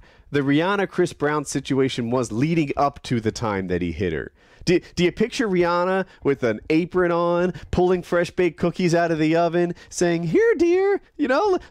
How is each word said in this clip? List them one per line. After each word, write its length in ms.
the 100
Rihanna 480
Chris 240
Brown 320
situation 640
was 220
leading 420
up 280
to 180
the 100
time 360
that 140
he 120
hit 200
her?" 180
Do, 140
do 80
you 80
picture 380
Rihanna 560
with 200
an 260
apron 420
on, 400
pulling 300
fresh 300
baked 260
cookies 380
out 160
of 80
the 160
oven, 400
saying, 340
"Here, 320
dear, 460
you 100
know, 280
l-, 40